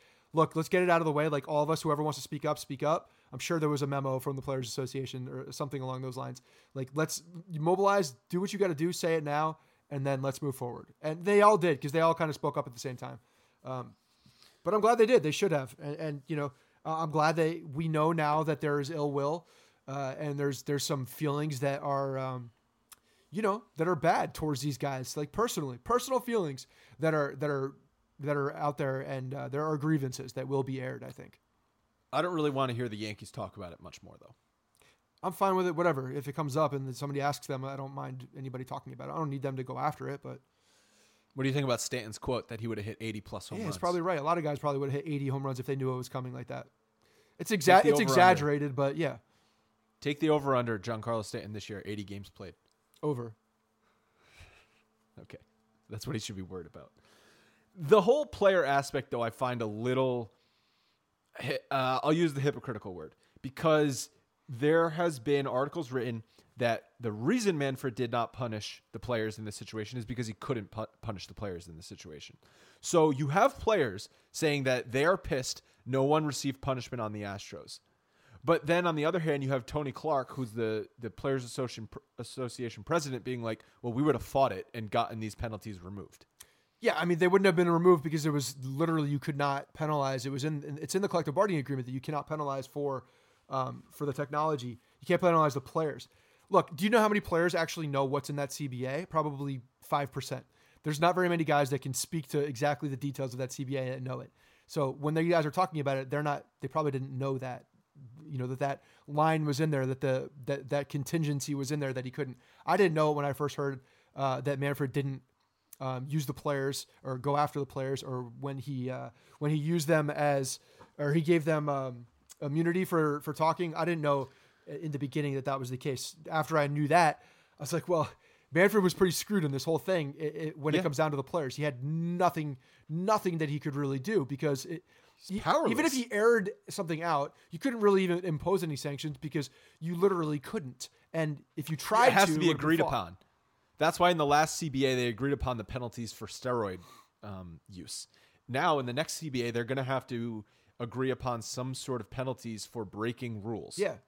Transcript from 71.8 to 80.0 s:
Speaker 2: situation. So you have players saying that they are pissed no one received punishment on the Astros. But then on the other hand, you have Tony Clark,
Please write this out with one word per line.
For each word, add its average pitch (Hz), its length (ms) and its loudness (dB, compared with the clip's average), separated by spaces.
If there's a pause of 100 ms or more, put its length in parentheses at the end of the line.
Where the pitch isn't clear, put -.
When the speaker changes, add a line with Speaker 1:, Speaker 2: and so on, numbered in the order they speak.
Speaker 2:
situation. 80 500 -18 (440)
So 156 300 4
you 143 180 -2
have 208 300 2
players 147 500 0 (240)
saying 143 320 0
that 127 280 0
they 135 140 2
are 185 100 6
pissed - 460 -4 (240)
no 135 160 2
one 151 240 4
received 139 340 -4
punishment 131 400 -4
on 107 120 -4
the 104 100 -8
Astros. 98 580 -12 (640)
But 156 220 2
then 175 200 4
on 165 80 2
the 147 100 0
other 170 160 2
hand, 147 240 0
you 131 60 0
have 131 160 0
Tony 147 260 -4
Clark, 156 400 -2